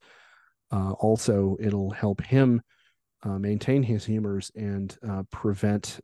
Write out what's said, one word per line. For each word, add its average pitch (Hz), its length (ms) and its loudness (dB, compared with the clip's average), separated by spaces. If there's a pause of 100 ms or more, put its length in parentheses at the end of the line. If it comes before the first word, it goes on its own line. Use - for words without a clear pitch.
(720)
Uh, 95 220 0
also, 104 680 2
it'll 101 320 0
help 104 300 -2
him, 127 400 4 (640)
uh, 98 160 -4
maintain 107 440 0
his 110 220 -2
humors 104 500 -2
and, 101 420 -6 (100)
uh, 95 240 -4
prevent 104 720 -2